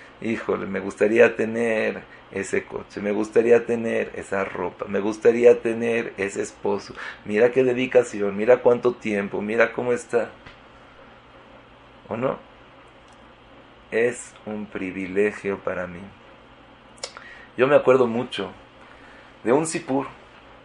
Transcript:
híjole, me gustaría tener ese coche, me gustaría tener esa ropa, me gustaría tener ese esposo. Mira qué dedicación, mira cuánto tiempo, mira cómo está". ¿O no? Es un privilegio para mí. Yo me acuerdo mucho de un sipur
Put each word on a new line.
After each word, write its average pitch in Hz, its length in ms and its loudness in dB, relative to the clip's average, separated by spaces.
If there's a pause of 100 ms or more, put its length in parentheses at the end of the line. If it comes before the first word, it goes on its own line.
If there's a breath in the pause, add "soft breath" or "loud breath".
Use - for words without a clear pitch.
(220 loud breath)
híjole, 98 460 -4
me 98 120 -6
gustaría 113 560 2
tener 110 680 -2 (280 loud breath)
ese 98 320 -4
coche, - 380 -12
me 104 100 -2
gustaría 113 540 4
tener 113 500 -4
esa 98 300 -4
ropa, 92 420 -8
me 101 120 -2
gustaría 117 640 6
tener 117 560 -2
ese 98 260 -4
esposo. - 500 -6 (320 loud breath)
Mira 107 260 4
qué 131 120 4
dedicación, 120 760 2
mira 117 200 6
cuánto 120 360 4
tiempo, 101 480 -4
mira 113 320 0
cómo 123 200 -4
está". 120 360 -2 (1800)
¿O 110 100 -8
no? 127 200 -4 (1500)
Es 120 420 -2 (120)
un 107 220 -8
privilegio 95 920 -4
para 90 280 -6
mí. 87 140 -14 (1600 loud breath)
Yo 127 100 4
me 143 80 4
acuerdo 127 320 6
mucho 113 440 -6 (920 loud breath)
de 107 80 0
un 156 140 2
sipur 135 420 -4 (580)